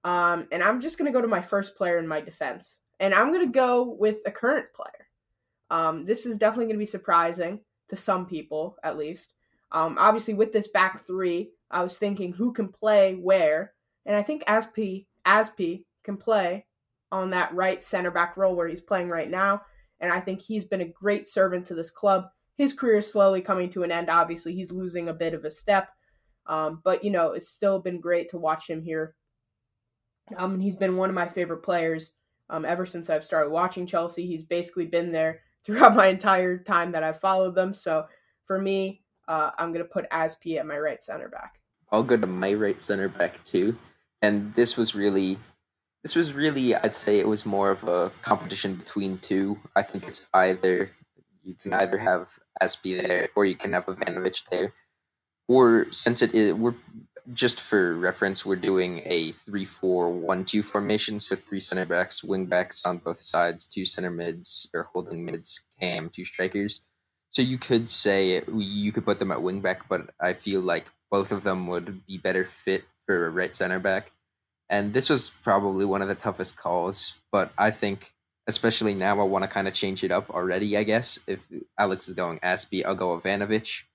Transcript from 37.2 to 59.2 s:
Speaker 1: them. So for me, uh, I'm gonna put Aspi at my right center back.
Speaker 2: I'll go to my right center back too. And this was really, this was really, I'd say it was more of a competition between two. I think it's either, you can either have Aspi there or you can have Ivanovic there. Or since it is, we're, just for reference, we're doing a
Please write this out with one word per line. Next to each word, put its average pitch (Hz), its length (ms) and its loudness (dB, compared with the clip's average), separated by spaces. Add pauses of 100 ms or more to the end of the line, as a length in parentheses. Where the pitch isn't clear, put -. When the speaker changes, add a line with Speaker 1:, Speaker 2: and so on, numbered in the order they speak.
Speaker 1:
them. 190 180 0
So 160 320 -2 (400)
for 190 140 -2
me, 196 440 -4 (240)
uh, 160 300 0
I'm 170 140 -4
gonna 165 140 -4
put 170 240 -6
Aspi 160 500 -2
at 156 60 -4
my 147 120 -6
right 147 260 -4
center - 260 -12
back. - 300 -16 (320)
Speaker 2:
I'll 110 120 4
go 123 140 6
to 107 100 2
my 92 260 0
right 104 280 0
center 98 260 -2
back - 360 -4
too. 104 340 0 (440)
And 104 320 2
this 120 240 2
was 113 180 0
really, 98 420 2 (640)
this - 140 -6
was 165 180 2
really, 139 420 2
I'd - 200 0
say 104 240 2
it 95 80 2
was 107 180 0
more 98 260 2
of 95 120 -2
a 90 280 2 (100)
competition 98 540 -2
between 95 440 -4
two. 98 400 -2 (160)
I 101 80 4
think - 240 -10
it's - 260 -10
either, 92 580 2 (520)
you 95 120 -14
can 95 180 -6
either 95 240 2
have 92 420 -2 (220)
Aspi 92 400 -2
there 90 340 0
or 101 100 6
you 95 100 2
can 98 180 -6
have 90 120 0
Ivanovic 92 640 -6
there. 92 240 -2 (760)
Or 123 440 8
since - 300 0
it 120 120 2
is, 107 200 4
we're, 117 220 0 (580)
just 117 260 0
for 90 360 2
reference, 92 500 -2
we're 95 100 0
doing 90 500 0
a 82 260 0